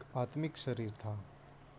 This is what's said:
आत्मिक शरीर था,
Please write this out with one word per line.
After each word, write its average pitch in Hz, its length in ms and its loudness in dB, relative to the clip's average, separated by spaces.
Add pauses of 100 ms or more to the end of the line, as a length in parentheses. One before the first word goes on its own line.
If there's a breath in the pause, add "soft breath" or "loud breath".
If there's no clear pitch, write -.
(160)
आत्मिक 147 400 4
शरीर 113 340 2
था, 104 340 -2 (540)